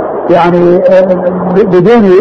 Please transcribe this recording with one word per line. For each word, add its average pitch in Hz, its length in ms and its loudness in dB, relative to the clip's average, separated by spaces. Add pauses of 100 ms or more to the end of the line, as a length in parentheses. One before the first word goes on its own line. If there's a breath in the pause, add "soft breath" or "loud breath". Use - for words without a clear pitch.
(300)
يعني، 175 460 0
آه، 185 380 2 (400)
ب-، 208 120 0
بدون 196 380 2 (160)